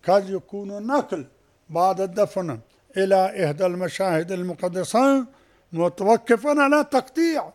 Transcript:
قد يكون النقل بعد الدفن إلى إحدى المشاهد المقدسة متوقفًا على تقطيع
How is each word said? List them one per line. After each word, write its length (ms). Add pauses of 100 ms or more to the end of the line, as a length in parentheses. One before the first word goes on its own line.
قد 220
يكون 480
النقل 500 (420)
بعد 320
الدفن 580 (380)
إلى 480
إحدى 200
المشاهد 680
المقدسة 920 (480)
متوقفًا 880
على 220
تقطيع 720